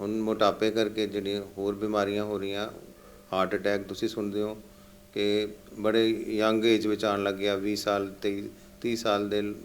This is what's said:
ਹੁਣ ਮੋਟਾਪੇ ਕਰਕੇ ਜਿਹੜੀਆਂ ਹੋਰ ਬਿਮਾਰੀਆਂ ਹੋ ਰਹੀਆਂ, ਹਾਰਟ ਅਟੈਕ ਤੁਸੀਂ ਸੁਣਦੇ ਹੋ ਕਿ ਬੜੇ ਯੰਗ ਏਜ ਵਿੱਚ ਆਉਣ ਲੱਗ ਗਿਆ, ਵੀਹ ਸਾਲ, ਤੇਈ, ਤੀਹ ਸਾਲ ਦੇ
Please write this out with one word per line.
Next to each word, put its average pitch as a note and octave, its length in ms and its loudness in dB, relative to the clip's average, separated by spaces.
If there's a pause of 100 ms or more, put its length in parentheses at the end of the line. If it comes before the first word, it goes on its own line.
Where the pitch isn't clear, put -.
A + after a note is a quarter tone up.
ਹੁਣ G#2 200 -2
ਮੋਟਾਪੇ G#2+ 500 2
ਕਰਕੇ G#2+ 360 0
ਜਿਹੜੀਆਂ G2+ 340 -2 (160)
ਹੋਰ G2+ 180 0
ਬਿਮਾਰੀਆਂ G#2 480 0
ਹੋ G#2 160 -4
ਰਹੀਆਂ, G2+ 300 -4 (640)
ਹਾਰਟ F#2+ 220 2
ਅਟੈਕ G2 320 0
ਤੁਸੀਂ G2+ 200 -4
ਸੁਣਦੇ G#2 340 -4
ਹੋ G#2+ 160 -6 (560)
ਕਿ G#2 340 0 (320)
ਬੜੇ A2 280 4 (200)
ਯੰਗ A2 380 2
ਏਜ G#2+ 220 4
ਵਿੱਚ G#2+ 180 0
ਆਉਣ G2+ 180 2
ਲੱਗ G2 120 0
ਗਿਆ, G2+ 200 0
ਵੀਹ G2+ 200 -2
ਸਾਲ, G2+ 460 -2
ਤੇਈ, G2+ 280 -4 (320)
ਤੀਹ A#2+ 160 -2
ਸਾਲ G#2 320 0
ਦੇ G#2 120 0 (240)